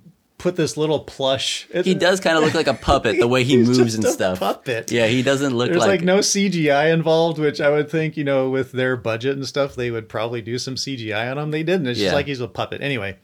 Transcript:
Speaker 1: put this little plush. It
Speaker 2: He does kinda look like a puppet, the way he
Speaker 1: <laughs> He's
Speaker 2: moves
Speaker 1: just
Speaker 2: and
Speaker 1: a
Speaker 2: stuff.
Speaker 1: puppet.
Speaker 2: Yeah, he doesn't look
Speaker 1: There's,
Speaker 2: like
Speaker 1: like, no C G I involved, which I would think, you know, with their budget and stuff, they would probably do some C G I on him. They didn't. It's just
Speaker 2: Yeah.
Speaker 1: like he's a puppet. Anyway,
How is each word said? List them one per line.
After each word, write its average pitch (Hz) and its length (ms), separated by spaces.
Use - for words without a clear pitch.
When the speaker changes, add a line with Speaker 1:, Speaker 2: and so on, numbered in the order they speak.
Speaker 1:
put 180 160
this 151 220
little 151 220
plush. - 720
It 180 140
Speaker 2:
He 185 100
does 180 240
kinda 165 200
look 156 140
like 151 140
a 135 80
puppet, 120 440
the 120 80
way 127 160
he 127 140
Speaker 1:
<laughs> - 0
He's 117 100
Speaker 2:
moves 127 120
Speaker 1:
just 117 180
Speaker 2:
and 110 80
Speaker 1:
a - 60
Speaker 2:
stuff. 92 280
Speaker 1:
puppet. 123 520
Speaker 2:
Yeah, 117 160
he 123 160
doesn't 135 340
look 123 120
Speaker 1:
There's, 170 120
Speaker 2:
like 196 80
Speaker 1:
like, 185 140
no 190 180
C 196 280
G 160 200
I 147 220
involved, 160 480
which 147 200
I 147 120
would 147 180
think, 156 280
you 151 60
know, 135 280
with 131 200
their 127 240
budget 117 400
and 135 120
stuff, 139 280
they 123 140
would 113 200
probably 117 340
do 120 160
some 131 180
C 139 180
G 110 180
I 117 180
on 143 80
him. 151 120
They 156 120
didn't. 170 240
It's 120 120
just 185 120
Speaker 2:
Yeah. - 40
Speaker 1:
like 143 120
he's 135 120
a 123 80
puppet. - 360
Anyway, 107 400